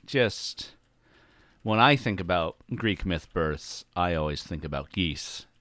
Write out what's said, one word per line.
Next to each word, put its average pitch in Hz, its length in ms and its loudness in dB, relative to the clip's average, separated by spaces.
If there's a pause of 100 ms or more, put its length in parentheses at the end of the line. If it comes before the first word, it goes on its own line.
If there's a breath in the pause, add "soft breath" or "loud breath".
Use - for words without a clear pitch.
just - 640 -2 (920)
when 110 160 0
I 139 180 8
think 107 240 -2
about 87 360 0 (180)
Greek 101 300 0
myth 87 300 -2
births, 78 500 -2 (100)
I 87 200 2
always 76 280 -2
think 80 220 -8
about 71 280 -6
geese. 85 520 -4 (160)